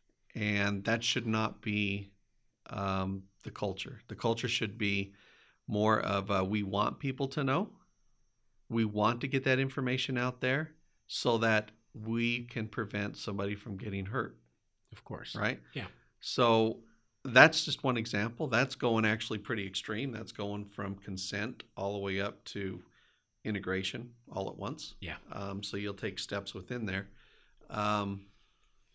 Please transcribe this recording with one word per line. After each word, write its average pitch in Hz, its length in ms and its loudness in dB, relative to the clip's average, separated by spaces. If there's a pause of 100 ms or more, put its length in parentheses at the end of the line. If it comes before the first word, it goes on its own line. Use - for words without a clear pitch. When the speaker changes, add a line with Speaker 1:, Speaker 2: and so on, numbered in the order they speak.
(360)
Speaker 1:
And 101 500 0
that 113 180 2
should 117 240 0
not 110 340 0
be, 101 500 -2 (580)
um, 95 540 -2 (200)
the 104 80 -12
culture. - 560 -6
The 117 80 -10
culture 117 320 0
should 107 300 -2
be 101 360 0 (540)
more 107 320 4
of 98 300 0
a, 95 140 4
we 101 200 0
want 98 360 0
people 135 300 -2
to 143 140 -4
know. 143 260 0 (1000)
We 113 160 2
want 107 360 2
to 139 60 -2
get 135 160 0
that 131 160 4
information 131 580 0
out 123 240 -2
there 139 300 0 (360)
so 117 320 2
that 110 320 4 (220)
we 117 520 0
can 117 220 -6
prevent 104 500 -4
somebody 101 360 -4
from 101 240 -8
getting 98 300 -6
hurt. 113 300 -4 (540)
Speaker 2:
Of - 120 -18
course. - 320 -10
Speaker 1:
Right? 107 240 -2 (140)
Speaker 2:
Yeah. 110 120 -6 (360)
Speaker 1:
So 113 580 6 (460)
that's 139 400 10
just - 180 -4
one 123 140 2
example. 117 500 -2
That's 127 280 2
going 113 300 4
actually 107 340 0
pretty 104 280 -4
extreme. 110 440 -4
That's 110 200 -8
going 101 340 -6
from 101 300 -6
consent 101 680 -6 (140)
all 101 160 -2
the 104 60 -4
way 98 220 -2
up 101 240 -6
to 101 360 -6 (640)
integration 101 640 -4 (220)
all 98 180 -4
at - 80 -10
once. - 440 -8
Speaker 2:
Yeah. 85 140 -8 (160)
Speaker 1:
Um, 98 320 -6
so - 140 -6
you'll 101 160 -4
take 101 240 -6
steps - 360 -6
within 113 320 -8
there. 95 220 -2 (640)
Um, 104 520 0 (720)